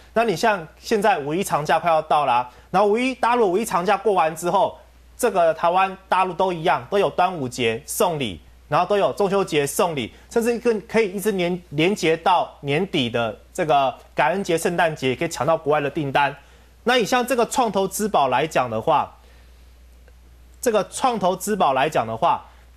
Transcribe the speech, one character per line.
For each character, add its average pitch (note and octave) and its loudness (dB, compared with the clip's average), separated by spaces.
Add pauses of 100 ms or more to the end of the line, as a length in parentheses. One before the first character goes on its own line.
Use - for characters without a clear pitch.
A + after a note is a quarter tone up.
(140)
那 A3 2
你 G#3+ 0
像 G3 0 (140)
现 G#3+ -2
在 G3 4
五 C#3+ -4
一 F#3+ -2
长 D3+ -2
假 E3+ 2
快 E3+ -2
要 D#3+ 2
到 D3+ 2
啦， B2 0 (200)
然 F#3 2
后 G#3+ 4
五 G#3 2
一， B3+ 0
大 A#3 0
陆 A3 2
五 F3+ 2
一 A3+ -2
长 F3+ -2
假 G3+ 2
过 G#3+ 0
完 E3 2
之 F3 -6
后， E3 0 (400)
这 A#3 0
个 E3+ 2
台 E3+ 0
湾、 F#3+ 0 (100)
大 F#3+ 2
陆 F#3+ -4
都 F#3 0
一 D#3+ -8
样， D3+ 2
都 G3+ 0
有 F#3 2
端 F3+ 0
午 C#3 -6
节 A2+ -2
送 F3 0
礼， G#2 -6 (300)
然 D3 2
后 F3 2
都 G#3 0
有 F3+ 2
中 G3+ 0
秋 G3 2
节 D3 0
送 F3+ 0
礼， A2 -6 (160)
甚 A#3 -2
至 A#3+ 0
一 G#3+ -6
个 A#3 0 (140)
可 A3 0
以 G3+ 0
一 G3+ -6
直 G3+ -2
连， F3+ -2 (100)
连 D#3+ 2
结 E3 0
到 E3 0
年 D3+ -2
底 C#3 -2
的 A2+ -4 (140)
这 F3+ -4
个 C#3 2 (220)
感 D#3 2
恩 F#3+ -2
节、 F3 0
圣 E3+ -2
诞 E3 2
节， C3 0
可 B2 -4
以 - -2
抢 - -4
到 D#3+ 2
国 D3 0
外 D3+ 2
的 C#3+ -2
订 C#3+ -4
单。 C#3+ 0 (500)
那 A#3+ 2
你 A3+ 2
像 B3 0
这 B3+ -2
个 A#3 2
创 A#3 -2
投 G3 0
之 G3 -6
宝 C#3+ 2
来 B2+ 0
讲 C#3+ 0
的 A2 -4
话， C3+ 0 (1400)
这 A#3+ 0
个 G#3 2
创 A#3+ -2
投 F#3 0
之 G#3 -4
宝 E3+ 2
来 C3 2
讲 B2 -2
的 A2+ -6
话， D3 0 (340)